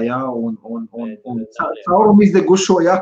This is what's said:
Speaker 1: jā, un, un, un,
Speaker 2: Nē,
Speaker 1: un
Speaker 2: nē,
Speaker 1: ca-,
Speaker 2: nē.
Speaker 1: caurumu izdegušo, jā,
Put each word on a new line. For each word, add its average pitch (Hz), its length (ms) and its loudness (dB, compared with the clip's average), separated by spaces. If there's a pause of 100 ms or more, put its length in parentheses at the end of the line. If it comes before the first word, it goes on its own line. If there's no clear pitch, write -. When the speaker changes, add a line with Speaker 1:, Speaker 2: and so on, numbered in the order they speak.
Speaker 1:
jā, 123 240 -4
un, 117 320 -6
un, 113 320 -12
un, 113 220 -10
Speaker 2:
Nē, 104 100 -20
Speaker 1:
un 123 160 -8
Speaker 2:
nē, 110 160 -10
Speaker 1:
ca-, 160 160 -6
Speaker 2:
nē. - 160 -12
Speaker 1:
caurumu 208 400 4
izdegušo, 180 560 2
jā, 185 180 2